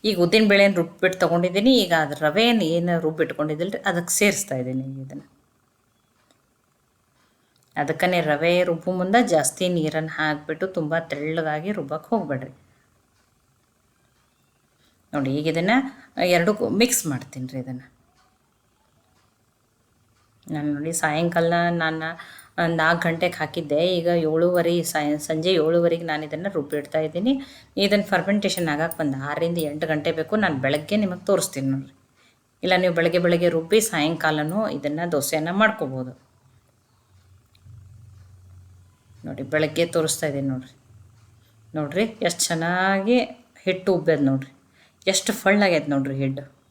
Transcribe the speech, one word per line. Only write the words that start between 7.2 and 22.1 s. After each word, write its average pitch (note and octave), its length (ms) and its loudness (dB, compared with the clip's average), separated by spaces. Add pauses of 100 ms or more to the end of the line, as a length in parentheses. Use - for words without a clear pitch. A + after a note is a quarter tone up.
ಅದಕ್ಕನೇ D#3+ 440 0
ರವೆ D#3+ 420 2
ರುಬ್ಬು F3 300 -2
ಮುಂದೆ F#3+ 360 2
ಜಾಸ್ತಿ F3 400 0
ನೀರನ್ನು D#3+ 400 -2
ಹಾಕ್ಬಿಟ್ಟು D#3 580 -4
ತುಂಬಾ E3 340 -2
ತೆಳ್ಳಗಾಗಿ D#3 720 -4
ರುಬ್ಬಕ್ಕೆ D#3 360 -8
ಹೋಗ್ಬೇಡ್ರಿ. C#3+ 420 -2 (2750)
ನೋಡಿ, C#3 160 -2
ಈಗ C#3+ 160 -2
ಇದನ್ನ E3 240 0 (540)
ಎರಡಕ್ಕೂ F3 440 2
ಮಿಕ್ಸ್ A3+ 380 2
ಮಾಡ್ತೀನಿ C3 460 -6
ರೀ C3+ 60 -8
ಇದನ್ನ. B2+ 220 -8 (2750)
ನಾನು D3 220 -4
ನೋಡಿ, D3+ 200 -4
ಸಾಯಂಕಾಲ E3+ 600 0 (180)
ನಾನು D#3+ 760 -4 (200)